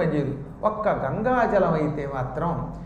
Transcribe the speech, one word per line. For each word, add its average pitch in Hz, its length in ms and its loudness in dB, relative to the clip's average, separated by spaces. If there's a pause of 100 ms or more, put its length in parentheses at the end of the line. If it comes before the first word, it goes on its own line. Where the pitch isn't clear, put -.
మంచిది. 151 320 2 (360)
ఒక్క 208 200 0 (160)
గంగాజలం 202 760 2
అయితే 151 240 0 (140)
మాత్రం 151 340 -2 (340)